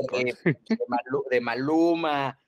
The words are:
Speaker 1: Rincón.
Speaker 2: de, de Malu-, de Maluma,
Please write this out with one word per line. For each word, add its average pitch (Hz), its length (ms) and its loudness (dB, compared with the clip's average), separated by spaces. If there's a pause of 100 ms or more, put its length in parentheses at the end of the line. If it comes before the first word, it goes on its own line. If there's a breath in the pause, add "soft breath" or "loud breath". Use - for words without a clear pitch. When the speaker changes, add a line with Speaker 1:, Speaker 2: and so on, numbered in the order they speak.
(120)
Speaker 1:
Rincón. 127 120 0
Speaker 2:
de, 123 300 0 (220)
de 120 120 -6
Malu-, 127 420 -4
de 123 100 4
Maluma, 147 1080 0